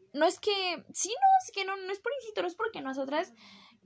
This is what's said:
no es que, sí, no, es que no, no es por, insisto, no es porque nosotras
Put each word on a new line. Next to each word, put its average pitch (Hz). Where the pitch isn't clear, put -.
no 302
es 349
que, 370
sí, -
no, 762
es -
que 392
no, 381
no 381
es 392
por, 480
insisto, 453
no 349
es 349
porque 440
nosotras 277